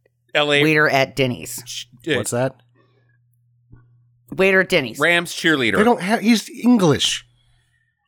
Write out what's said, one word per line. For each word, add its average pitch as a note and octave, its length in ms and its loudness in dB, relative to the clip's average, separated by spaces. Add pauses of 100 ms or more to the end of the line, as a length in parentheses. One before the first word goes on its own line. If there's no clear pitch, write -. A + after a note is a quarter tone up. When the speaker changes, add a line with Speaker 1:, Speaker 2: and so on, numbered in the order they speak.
(340)
Speaker 1:
L D3 180 0
A C#3+ 100 4
Speaker 2:
waiter D3+ 260 4
at C3+ 280 0
Denny's. A#2 480 -4
Speaker 1:
ch-, - 240 -14 (200)
uh, D3+ 80 0
Speaker 3:
What's A2 140 -6
that? B2+ 300 -4 (1700)
Speaker 2:
Waiter F#3+ 280 2
at F3+ 80 0
Denny's. C3 300 -2
Speaker 1:
Rams E3+ 340 0
cheerleader. C3 440 0
Speaker 3:
They G#3 80 4
don't F#3+ 180 2
have, G3+ 180 -2
he's G#3+ 300 0
English. F#3+ 760 0 (840)